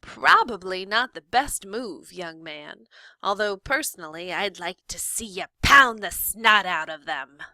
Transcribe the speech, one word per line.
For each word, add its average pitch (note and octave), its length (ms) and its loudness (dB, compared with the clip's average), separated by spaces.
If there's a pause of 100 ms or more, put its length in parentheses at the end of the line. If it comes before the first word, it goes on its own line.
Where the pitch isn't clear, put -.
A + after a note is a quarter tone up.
Probably F#3 840 2
not A3+ 280 -2
the - 80 -14
best B3+ 440 -2
move, G3+ 480 -10
young E3 300 -12
man, D3+ 440 -16 (340)
although G3+ 360 -2
personally F3+ 760 -6
I'd F3+ 260 -4
like F3 280 -8
to - 120 -12
see - 260 -6
ya F#3 200 -10 (160)
pound C4 380 6
the F#3+ 120 -6
snot G#3+ 540 2
out D#3+ 240 -4
of D3+ 160 -10
them. C#3+ 340 -6 (140)